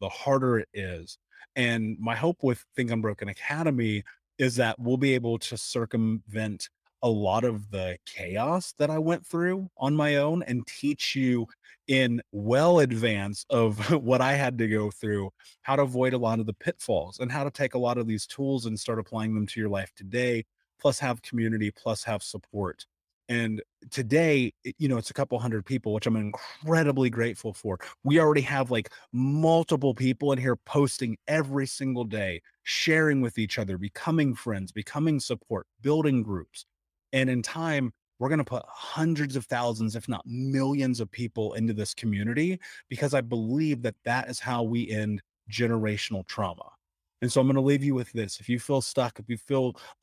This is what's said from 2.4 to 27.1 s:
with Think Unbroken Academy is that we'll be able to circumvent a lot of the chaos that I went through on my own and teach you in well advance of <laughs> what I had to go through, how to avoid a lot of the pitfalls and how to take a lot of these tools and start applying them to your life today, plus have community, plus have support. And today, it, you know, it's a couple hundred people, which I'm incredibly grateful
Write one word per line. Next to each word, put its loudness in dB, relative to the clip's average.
with 0
Think -2
Unbroken -2
Academy 0
is 0
that 2
we'll 0
be 4
able 0
to -8
circumvent -2
a 4
lot 2
of -2
the -4
chaos -4
that 2
I 0
went 0
through -2
on 2
my 4
own 0
and -4
teach -4
you 2
in 2
well 6
advance 2
of 2
<laughs> 4
what 4
I 4
had 0
to 2
go 0
through, -4
how 0
to 6
avoid 2
a 0
lot 2
of -2
the -4
pitfalls -4
and -4
how -2
to -4
take -2
a -2
lot 2
of 0
these -4
tools -2
and -4
start -4
applying -4
them 0
to -8
your -2
life -4
today, -2
plus 2
have -2
community, 0
plus -4
have -4
support. -8
And -2
today, 2
it, -10
you 0
know, 2
it's -4
a -14
couple -2
hundred -2
people, -2
which -2
I'm 2
incredibly 2
grateful -2